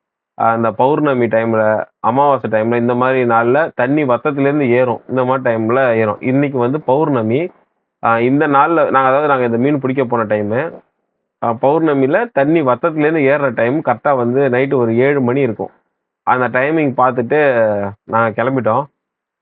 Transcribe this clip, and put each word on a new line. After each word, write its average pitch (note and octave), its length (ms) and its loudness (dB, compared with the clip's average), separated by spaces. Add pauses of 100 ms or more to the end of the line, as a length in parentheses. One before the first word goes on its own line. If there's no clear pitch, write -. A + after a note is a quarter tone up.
(400)
ஆ, A2+ 160 2
இந்த A2+ 160 0
பௌர்ணமி C3 560 0
டைம்ல, A2+ 360 0 (440)
அமாவாசை B2+ 440 0
டைம்ல, A2 260 0
இந்த A#2+ 180 0
மாதிரி B2+ 300 0
நாள்ல A#2+ 500 2
தண்ணி C#3 300 0
வத்தத்துல C#3 440 -2
இருந்து C#3+ 220 0
ஏறும், A#2+ 380 0
இந்த B2+ 160 -2
மாதிரி C3 200 -2
டைம்ல A#2 360 0 (140)
ஏறும். A2 260 -2
இன்னைக்கு C3+ 380 -2
வந்து B2+ 220 -2
பௌர்ணமி. C3 600 0 (600)
ஆ, A#2 160 2
இந்த C3+ 280 2
நாள்ல D3 300 2 (140)
நாங்க, C3+ 180 2
அதாவது D3 200 2
நாங்க C3 160 0
இந்த A#2 140 -2
மீன் C#3 220 0
பிடிக்க C3 240 -2
போன A#2 200 -2
டைமு, G#2+ 360 -2 (840)
ஆ, A#2 60 -2 (140)
பௌர்ணமியில D3+ 680 2
தண்ணி D3+ 300 2
வத்தத்துல D3 440 0
இருந்து D#3+ 140 0
ஏறுற C#3 340 2
டைம் B2 280 0
கரெக்டா C3 340 0
வந்து B2 320 0
நைட்டு C3+ 260 0
ஒரு A#2 220 0
ஏழு C#3 240 2
மணி B2+ 200 0
இருக்கும். G#2+ 320 -4 (540)
அந்த B2 220 2
டைமிங் C#3 480 0
பார்த்துட்டு B2+ 440 0 (640)
நாங்க A2+ 300 -2
கிளம்பிட்டோம். B2 500 -2 (580)